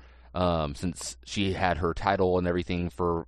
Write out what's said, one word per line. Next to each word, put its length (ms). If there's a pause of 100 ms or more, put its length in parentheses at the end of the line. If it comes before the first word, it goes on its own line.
(360)
um, 400
since 500
she 280
had 240
her 160
title 440
and 100
everything 420
for 380